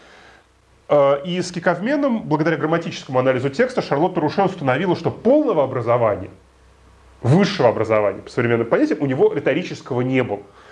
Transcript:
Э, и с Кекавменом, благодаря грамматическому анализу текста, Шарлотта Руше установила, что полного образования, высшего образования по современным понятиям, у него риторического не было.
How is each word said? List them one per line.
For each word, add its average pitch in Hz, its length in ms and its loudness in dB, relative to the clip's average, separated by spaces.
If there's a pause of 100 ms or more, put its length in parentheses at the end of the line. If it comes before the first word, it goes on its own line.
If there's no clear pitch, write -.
(920)
Э, 143 340 4
и 175 160 -4
с 180 100 -4
Кекавменом, 214 760 -2
благодаря 156 340 0
грамматическому 156 600 -2
анализу 127 300 2
текста, 233 320 -2
Шарлотта 170 400 0
Руше 151 220 0
установила, 170 540 0
что - 140 -4
полного 240 540 2
образования, 113 680 0 (920)
высшего 147 480 4
образования 104 500 0
по - 80 -18
современным 117 380 0
понятиям, 185 340 0
у 147 60 -2
него 156 260 2
риторического 139 680 -4
не 131 200 2
было. 101 200 -4 (300)